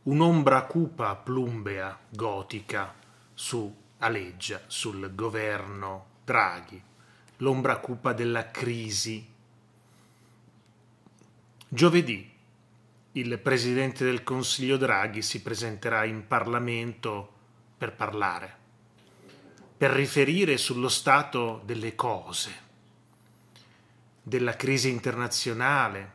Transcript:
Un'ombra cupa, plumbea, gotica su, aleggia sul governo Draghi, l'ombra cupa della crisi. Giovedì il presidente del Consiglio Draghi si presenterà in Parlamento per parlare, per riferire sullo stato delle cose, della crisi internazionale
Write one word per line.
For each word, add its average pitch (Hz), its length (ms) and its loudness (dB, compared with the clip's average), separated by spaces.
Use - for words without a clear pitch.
Un'ombra 143 600 6
cupa, 135 500 -2
plumbea, 104 840 -6
gotica 104 840 -6
su, 107 400 -6
aleggia 98 680 -4
sul 98 480 -6
governo 101 960 -6
Draghi, 95 560 0
l'ombra 131 400 2
cupa 123 360 -4
della 117 360 -2
crisi. 110 720 -4
Giovedì 135 600 4
il 120 260 -4
presidente 127 680 2
del 123 200 0
Consiglio 131 540 0
Draghi 107 440 2
si 104 220 -4
presenterà 110 600 -2
in 110 200 -6
Parlamento 117 1080 -2
per 110 160 -6
parlare, 98 640 -4
per 135 140 6
riferire 139 680 4
sullo 123 320 0
stato 127 760 2
delle 110 300 -6
cose, - 720 -4
della 120 340 0
crisi 131 340 2
internazionale 117 1300 -2